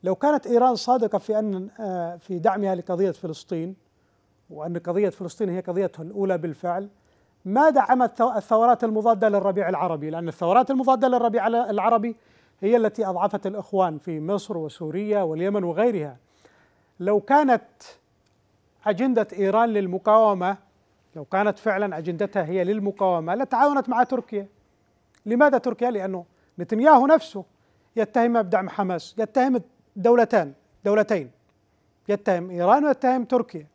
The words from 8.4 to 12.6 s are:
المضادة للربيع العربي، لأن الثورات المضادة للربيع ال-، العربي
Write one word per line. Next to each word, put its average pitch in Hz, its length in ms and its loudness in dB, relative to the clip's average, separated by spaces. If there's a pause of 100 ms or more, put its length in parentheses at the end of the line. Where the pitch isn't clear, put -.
المضادة 220 460 2
للربيع 196 400 0
العربي، 160 400 -4
لأن 165 180 -8
الثورات 190 440 2
المضادة 262 360 2
للربيع 233 400 0
ال-، 233 80 0
العربي 226 600 0 (460)